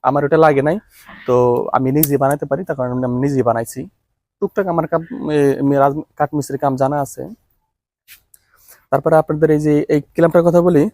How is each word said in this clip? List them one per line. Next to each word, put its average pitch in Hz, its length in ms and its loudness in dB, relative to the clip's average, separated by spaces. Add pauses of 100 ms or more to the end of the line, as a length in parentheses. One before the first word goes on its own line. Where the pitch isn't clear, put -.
আমার 139 200 0
ওটা 151 140 2
লাগে 151 240 4
নাই, 156 140 0 (480)
তো 123 100 0 (380)
আমি 131 200 -2
নিজে 143 260 0
বানাতে 139 280 -2
পারি, 139 180 -4
তার 147 140 -6
কারণে 127 280 -4
আমি 123 140 -4
নিজেই 135 260 0
বানাইছি। 117 340 -4 (640)
টুকটাক 196 240 -4
আমার 170 200 -2
কাম, 165 160 -4 (280)
এ, 151 80 0 (200)
এমনি 139 180 0
রাজ-, 143 300 0 (100)
কাঠ 147 160 -2
মিস্ত্রির 139 280 -6
কাম 139 160 -2
জানা 139 240 -2
আছে। 135 220 -10 (1700)
তারপরে 147 280 0
আপনাদের 156 340 0
এই 151 100 2
যে 151 120 2 (160)
এই 151 120 0 (120)
ক্ল্যাম্পটার 170 340 2
কথা 175 140 4
বলি 151 220 4 (120)